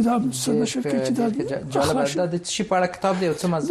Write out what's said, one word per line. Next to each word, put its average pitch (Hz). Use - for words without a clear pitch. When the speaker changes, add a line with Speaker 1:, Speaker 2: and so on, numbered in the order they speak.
Speaker 1:
دا 247
څه 254
Speaker 2:
ډېر 226
Speaker 1:
نشر 233
کړي -
Speaker 2:
ښه، 262
Speaker 1:
چې 262
دا 233
Speaker 2:
ډېر 302
ښه. 135
جالبه، -
Speaker 1:
خلاص -
شي. 151
Speaker 2:
دا 175
د 170
څه -
شي 214
په 190
اړه 180
کتاب 190
دی 185
او 160
څه 170
مض-، 165